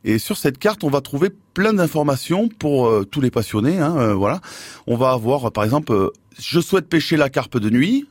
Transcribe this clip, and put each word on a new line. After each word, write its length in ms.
Et 120
sur 200
cette 220
carte, 260
on 40
va 120
trouver 280
plein 200
d'informations 760
pour, 400
euh, 160
tous 160
les 120
passionnés, 480
hein, 180
euh, 160
voilà. 260
On 80
va 160
avoir, 400
par 140
exemple, 260
euh, 200
je 220
souhaite 260
pêcher 300
la 120
carpe 280
de 120
nuit. 420